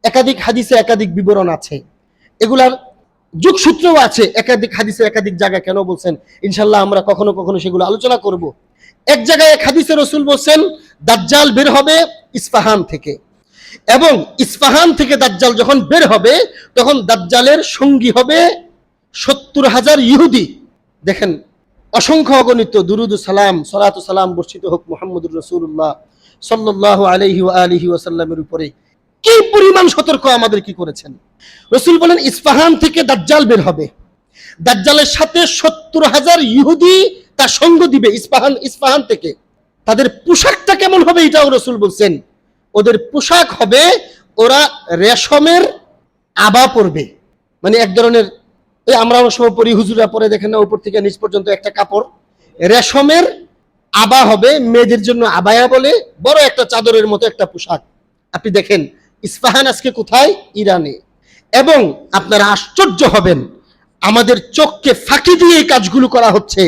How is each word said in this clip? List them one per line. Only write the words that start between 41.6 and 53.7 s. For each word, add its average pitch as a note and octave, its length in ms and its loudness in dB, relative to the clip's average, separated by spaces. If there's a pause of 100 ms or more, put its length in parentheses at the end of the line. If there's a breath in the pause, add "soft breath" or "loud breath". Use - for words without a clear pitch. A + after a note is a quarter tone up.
বলছেন। G3+ 340 0 (640)
ওদের G#3+ 200 2 (140)
পোশাক E4+ 380 0 (120)
হবে, A#3+ 220 2 (560 loud breath)
ওরা B3+ 240 2 (420)
রেশমের D4 600 2 (720)
আবা G#3+ 280 2 (120)
পরবে, E3+ 300 -2 (580)
মানে G#3 120 0 (100)
এক F#3+ 120 -8
ধরনের, A#3 280 2 (600)
এই B3+ 160 4
আমরা A#3+ 160 2
অনেক A#3+ 160 2
সময় A#3 200 0
পরি, A3+ 240 0
হুজুরা A3 280 0
পরে, A3 220 -4
দেখেন G#3 220 -4
না, A3 140 -2
উপর G#3 180 -6
থেকে G#3 180 -6
নিচ G3+ 180 -4
পর্যন্ত G3 300 -6
একটা G3 280 -4
কাপড়, G3+ 280 -4 (540)
রেশমের C#4 680 2 (680)